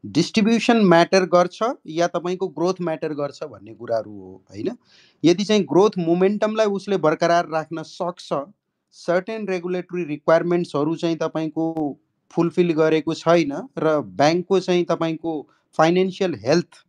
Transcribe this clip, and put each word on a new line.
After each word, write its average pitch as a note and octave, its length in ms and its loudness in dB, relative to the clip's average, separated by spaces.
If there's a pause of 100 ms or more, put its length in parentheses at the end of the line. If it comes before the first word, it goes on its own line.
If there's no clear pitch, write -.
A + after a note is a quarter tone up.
डिस्ट्रिब्युसन A3 720 0
म्याटर F#3 480 6
गर्छ F3+ 380 2 (240)
या E3 200 0
तपाईँको F3+ 400 -6
ग्रोथ E3 340 -4
म्याटर D#3+ 320 -6
गर्छ C#3+ 300 -8
भन्ने G#2+ 300 -16
कुराहरू A2 380 -6
हो, F#2+ 400 -18
होइन? A#2+ 260 -8 (480)
यदि F3+ 180 4
चाहिँ G#3 200 2
ग्रोथ F3 340 4
मोमेन्टमलाई G3+ 680 0
उसले G3 320 -2
बरकरार E3+ 520 2
राख्न D#3+ 340 -6
सक्छ, - 460 -10 (600)
सर्टेन F#3+ 560 -4
रेगुलेटरी F3+ 560 -4
रिक्वायरमेन्ट्सहरू D#3+ 920 0
चाहिँ E3 220 -2
तपाईँको D#3+ 800 -4 (340)
फुलफिल E3+ 420 0
गरेको D#3+ 400 2
छैन E3 640 0
र D#3 240 0
ब्याङ्कको D#3 580 0
चाहिँ F3+ 260 0
तपाईँको D#3+ 640 -4 (280)
फाइनेन्सियल F3+ 580 2
हेल्थ C3 540 -2